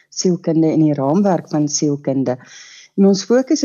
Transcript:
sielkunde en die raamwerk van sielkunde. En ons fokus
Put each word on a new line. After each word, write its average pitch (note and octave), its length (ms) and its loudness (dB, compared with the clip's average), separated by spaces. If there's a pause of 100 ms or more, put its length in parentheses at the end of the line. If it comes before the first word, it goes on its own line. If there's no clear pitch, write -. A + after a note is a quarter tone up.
sielkunde E3 640 -2
en D#3 140 2
die D3 100 0
raamwerk E3 560 0
van D3+ 160 -2
sielkunde. C#3 680 -4 (580)
En G3 140 4
ons G3 140 0
fokus C4 400 0